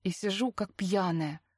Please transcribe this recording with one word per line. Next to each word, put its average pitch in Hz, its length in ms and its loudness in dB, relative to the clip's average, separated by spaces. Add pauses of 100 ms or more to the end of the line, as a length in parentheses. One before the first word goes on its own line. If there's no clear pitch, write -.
и 185 80 0
сижу, 208 400 -2
как - 220 -6
пьяная, 175 640 0 (180)